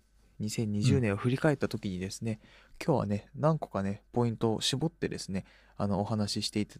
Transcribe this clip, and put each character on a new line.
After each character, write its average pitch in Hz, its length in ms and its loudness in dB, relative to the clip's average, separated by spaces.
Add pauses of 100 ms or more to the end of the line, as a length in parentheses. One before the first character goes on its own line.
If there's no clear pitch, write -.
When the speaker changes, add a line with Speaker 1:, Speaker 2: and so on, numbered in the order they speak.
(380)
Speaker 1:
二 107 100 -4
千 107 220 -2
二 104 100 0
十 135 200 6
年 107 120 2
を 101 40 0
振 123 140 0
り 135 80 2
返 151 160 4
っ - 20 2
た 104 120 0
時 107 200 -4
に 90 100 -4
で 92 120 -4
す - 120 -10
ね、 113 200 -4
Speaker 2:
う - 420 -18
ん。 - 20 -6
Speaker 1:
今 147 100 4
日 - 40 2
は 101 60 0
ね、 101 280 -2
何 151 240 2
個 - 100 -8
か 98 140 -2
ね、 98 300 -6
ポ 120 140 2
イ 117 40 0
ン 107 60 -4
ト 110 180 2
を 104 60 -2
絞 139 260 0
っ 160 40 -2
て - 180 -4
で - 100 -6
す - 140 -8
ね、 95 120 -2 (320)
あ 101 120 0
の、 98 120 2
お 104 40 0
話 104 380 -2
し - 40 -4
し - 40 -6
て 107 100 0
い 101 60 0
た-、 - 140 -20